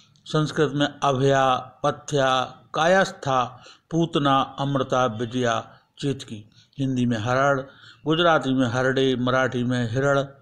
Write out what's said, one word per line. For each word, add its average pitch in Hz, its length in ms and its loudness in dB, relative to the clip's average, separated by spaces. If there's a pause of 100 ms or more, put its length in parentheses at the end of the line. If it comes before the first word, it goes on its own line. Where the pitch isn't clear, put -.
(260)
संस्कृत 151 480 0
में 143 140 0
अभया, 135 680 2 (280)
पथ्या, 139 460 -2 (440)
कायस्था, 156 720 2 (480)
पूतना, 156 480 2 (200)
अमृता, 135 460 0 (100)
विजया, 117 440 -2 (400)
चेतकी, 131 440 -8 (340)
हिंदी 131 280 -2
में 120 140 0
हरड़, 131 420 0 (440)
गुजराती 156 480 2
में 131 140 2
हरड़े, 131 500 0
मराठी 123 460 0
में 123 280 -2
हिरड़, 139 280 2 (220)